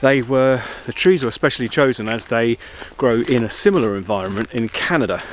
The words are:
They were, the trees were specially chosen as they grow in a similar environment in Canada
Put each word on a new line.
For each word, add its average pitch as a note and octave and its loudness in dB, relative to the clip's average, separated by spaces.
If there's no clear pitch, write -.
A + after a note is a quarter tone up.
They C3+ 4
were, C3 2
the B2+ -8
trees F3+ 2
were A#2 0
specially C3 -2
chosen B2+ 0
as A2 -4
they A#2 0
grow A#2+ 2
in B2 2
a G#2+ -4
similar C3 2
environment G2 -4
in A2+ -2
Canada A2 -2